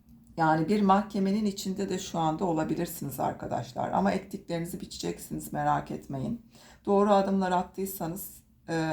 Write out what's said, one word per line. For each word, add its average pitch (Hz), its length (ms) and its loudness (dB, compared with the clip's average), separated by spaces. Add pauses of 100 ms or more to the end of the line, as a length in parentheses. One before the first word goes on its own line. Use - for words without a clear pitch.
(380)
Yani 160 320 4
bir 208 120 4
mahkemenin 202 640 2
içinde 196 440 -2
de 185 100 -2
şu 180 200 -6
anda 160 260 0
olabilirsiniz 156 720 -2
arkadaşlar. - 720 -4
Ama 185 200 4
ektiklerinizi 170 680 -6
biçeceksiniz, - 720 -8
merak 147 380 0
etmeyin. 143 540 -6 (400)
Doğru 202 280 6
adımlar 196 380 4
attıysanız, 185 920 -4 (260)
e, 165 40 -2 (200)